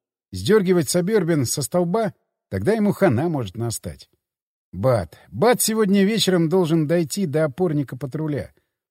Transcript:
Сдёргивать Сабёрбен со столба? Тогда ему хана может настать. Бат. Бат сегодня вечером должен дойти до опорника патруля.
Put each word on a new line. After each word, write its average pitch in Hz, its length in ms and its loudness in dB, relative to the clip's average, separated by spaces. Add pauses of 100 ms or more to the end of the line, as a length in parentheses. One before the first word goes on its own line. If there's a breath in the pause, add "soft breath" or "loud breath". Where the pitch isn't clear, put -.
(320)
Сдёргивать 175 580 2
Сабёрбен 175 560 0
со - 160 -4
столба? 180 500 -2 (380)
Тогда 104 240 -2
ему 208 180 2
хана 156 380 0
может 123 260 -6
настать. 110 540 -8 (640)
Бат. 101 460 0 (120)
Бат 202 320 2
сегодня 202 420 2
вечером 185 460 2
должен 165 360 2
дойти 170 380 0
до 151 200 0
опорника 147 520 -2
патруля. 147 560 -6 (380)